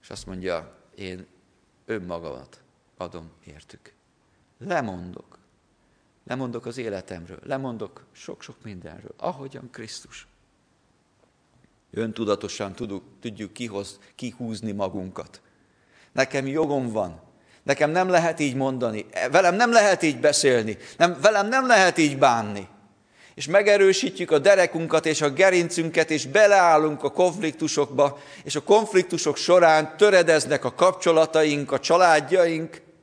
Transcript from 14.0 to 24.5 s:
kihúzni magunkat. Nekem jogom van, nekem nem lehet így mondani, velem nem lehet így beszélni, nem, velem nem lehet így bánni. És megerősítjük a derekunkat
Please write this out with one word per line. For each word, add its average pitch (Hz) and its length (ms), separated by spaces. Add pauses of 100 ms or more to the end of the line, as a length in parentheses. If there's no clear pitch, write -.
kihúzni 113 580
magunkat. 95 680 (720)
Nekem 135 340
jogom 139 440
van, 92 300 (420)
nekem 139 280
nem 185 180
lehet 165 320
így 139 140
mondani, 123 520 (240)
velem 175 240
nem 233 180
lehet 202 300
így 143 180
beszélni, 123 560 (200)
nem, 170 240
velem 202 280
nem 262 180
lehet 190 320
így 147 200
bánni. 107 500 (680)
És 131 120
megerősítjük 196 840
a 156 80
derekunkat 165 680